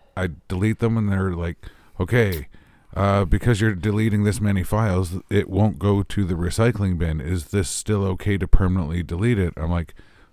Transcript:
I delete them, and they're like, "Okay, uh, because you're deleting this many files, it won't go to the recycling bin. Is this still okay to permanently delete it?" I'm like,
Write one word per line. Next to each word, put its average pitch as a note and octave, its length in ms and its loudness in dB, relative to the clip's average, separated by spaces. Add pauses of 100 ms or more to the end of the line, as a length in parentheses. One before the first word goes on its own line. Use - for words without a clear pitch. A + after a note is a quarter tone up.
(160)
I F#2 140 -4 (180)
delete G2+ 320 -2
them, A2+ 180 0
and G#2+ 140 0
they're F#2+ 220 0
like, E2+ 320 -8 (340)
"Okay, F#2+ 480 0 (480)
uh, G2 280 2
because G2+ 360 2
you're A2 160 2
deleting G#2 480 0
this G#2 160 2
many G2+ 240 2
files, F#2 540 0 (120)
it G2 180 0
won't G2 300 0
go G2+ 240 0
to G2+ 220 -2
the F#2 100 -2
recycling F#2 640 0
bin. D#2+ 220 -2
Is D#2+ 320 -6
this G2 180 0
still G#2 360 -2
okay G2 320 -2
to F#2 100 -4
permanently F2 560 4
delete G#2 340 -2
it?" E2+ 180 -2
I'm D#2+ 140 -4
like, E2+ 240 -2 (380)